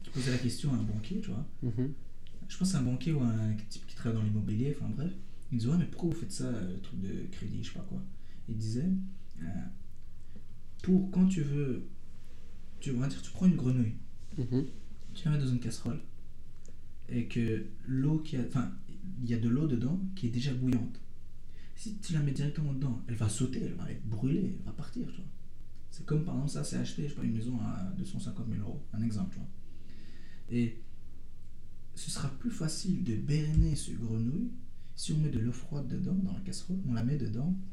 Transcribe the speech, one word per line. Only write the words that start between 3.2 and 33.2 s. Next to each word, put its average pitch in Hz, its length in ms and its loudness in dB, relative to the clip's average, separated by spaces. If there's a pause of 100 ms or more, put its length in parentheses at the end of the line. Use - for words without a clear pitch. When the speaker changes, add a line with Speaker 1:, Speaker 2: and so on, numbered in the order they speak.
Speaker 1:
un 110 340 4 (140)
type - 180 -4
qui - 80 -4
travaille 110 240 0
dans 107 60 2
l'immobilier, 107 520 2
enfin 110 140 -2
bref. 147 220 0 (400)
Il - 20 2
me 117 60 2
disait, « 113 100 4
Ouais, 175 80 6
mais 165 60 6
pourquoi - 260 0
vous 147 60 0
faites 107 160 -4
ça, 127 140 -2
euh, 98 280 -2
le 78 60 -2
truc - 220 -4
de - 280 -2
crédit, - 320 -2
je - 60 -4
sais - 100 -4
pas - 100 -4
quoi ? » 95 140 -2 (460)
Il 107 80 -2
disait, 113 340 2 (520)
euh, « 165 40 -4 (1400)
Pour 185 300 6
quand 185 160 8
tu 160 140 2
veux, 139 420 0 (960)
tu, 143 100 -2
on 120 80 0
va 135 80 2
dire, - 160 -2
tu - 80 -4
prends - 160 4
une 175 80 10
grenouille, 127 400 4 (420)
Speaker 2:
Mhm. 123 280 2 (500)
Speaker 1:
tu - 100 -2
la 151 60 4
mets 147 80 4
dans 139 80 2
une 123 140 2
casserole, 120 400 -2 (1080)
et 120 180 0
que 117 400 2 (200)
l'eau 139 320 4
qui 151 180 -2
a, - 40 2
enfin, - 320 2 (500)
il 113 60 0
y 117 60 2
a 113 40 4
de 113 100 4
l'eau 143 180 4
dedans 131 340 2 (140)
qui - 120 0
est 113 40 2
déjà 127 220 2
bouillante. 123 480 2 (760)
Si - 220 -4
tu - 160 -2
la 151 80 4
mets 143 120 4
directement 147 400 0
dedans, 131 360 0
elle 120 60 0
va 104 140 2
sauter, - 360 0
elle - 100 -2
va - 160 -2
être - 160 -4
brûlée, 143 520 2
elle - 60 -4
va - 80 -2
partir, - 360 -2
tu - 80 -4
vois. » - 80 -4 (640)
C'est - 160 -4
comme 151 180 2
par 131 100 -2
exemple 135 180 0
ça, 147 120 0
c'est - 120 -2
acheter, 123 280 -2
je 143 40 0
sais 147 60 -4
pas, 127 100 -2
une 117 100 2
maison 117 260 0
à 95 360 0
deux - 80 0
cent - 160 -2
cinquante - 280 -2
mille - 120 0
euros, - 320 -2
un 107 100 0
exemple, 98 300 0
tu - 60 -4
vois. - 100 -4 (1000)
Et 120 300 2 (1120)
ce - 160 -4
sera - 180 0
plus - 220 -2
facile 156 520 0
de 113 140 0
berner 156 580 4